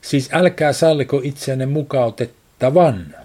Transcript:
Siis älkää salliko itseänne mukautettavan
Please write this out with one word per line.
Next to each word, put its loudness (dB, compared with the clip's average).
Siis -4
älkää 0
salliko 0
itseänne -6
mukautettavan 0